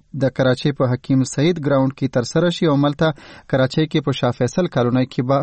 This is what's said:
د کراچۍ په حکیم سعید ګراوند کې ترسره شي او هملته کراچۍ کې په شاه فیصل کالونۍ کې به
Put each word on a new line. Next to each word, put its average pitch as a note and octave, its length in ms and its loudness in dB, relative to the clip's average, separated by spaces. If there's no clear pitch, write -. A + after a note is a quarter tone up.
د C3 220 -2
کراچۍ C3 420 0
په B2 140 0
حکیم C3 320 0
سعید D#3 420 -2
ګراوند C3+ 320 0
کې C3+ 160 -4
ترسره D#3+ 360 0
شي F3 180 -2
او C#3+ 80 2
هملته C#3+ 320 0
کراچۍ C#3 400 0
کې D#3 180 -2
په C#3 60 0
شاه B2+ 280 -2
فیصل C3 280 0
کالونۍ B2+ 380 0
کې - 180 -4
به C3+ 200 2